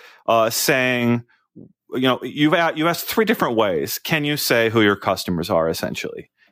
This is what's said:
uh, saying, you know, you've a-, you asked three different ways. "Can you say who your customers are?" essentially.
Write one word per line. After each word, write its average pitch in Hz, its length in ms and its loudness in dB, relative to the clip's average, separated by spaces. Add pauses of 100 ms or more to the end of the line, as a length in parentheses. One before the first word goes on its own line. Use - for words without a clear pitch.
(280)
uh, 113 220 4
saying, 123 760 0 (680)
you 123 80 -4
know, 127 220 2
you've 147 300 0
a-, 170 220 2
you 214 120 0
asked - 180 -2
three 220 200 0
different 165 320 0
ways. 95 420 0
"Can 156 240 -2
you 147 140 -2
say 117 320 2
who 110 120 2
your 101 140 4
customers 90 540 -2
are?" 82 200 2
essentially. - 600 -8 (200)